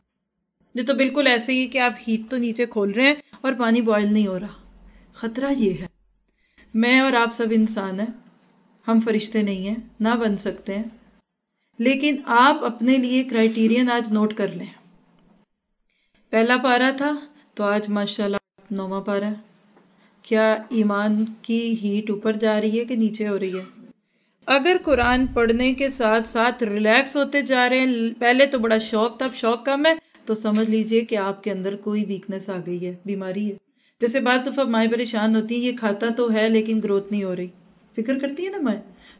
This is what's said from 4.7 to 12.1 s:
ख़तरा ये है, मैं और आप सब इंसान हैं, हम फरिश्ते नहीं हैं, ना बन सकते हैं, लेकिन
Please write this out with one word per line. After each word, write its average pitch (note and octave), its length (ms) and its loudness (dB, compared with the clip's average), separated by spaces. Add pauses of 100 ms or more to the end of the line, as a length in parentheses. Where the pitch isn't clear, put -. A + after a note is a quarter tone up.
ख़तरा A#3+ 340 -6
ये A3+ 220 2
है, E3 160 -10 (840)
मैं B3 260 4
और C4 160 2
आप A#3 160 2
सब A3+ 200 -2
इंसान G3+ 480 0
हैं, A#3 140 -6 (720)
हम A3+ 140 4
फरिश्ते G#3+ 420 0
नहीं G3 240 -4
हैं, A3+ 240 -8 (100)
ना A3 160 2
बन A3 220 0
सकते G3 340 -8
हैं, A3 180 -6 (880)
लेकिन C4+ 500 0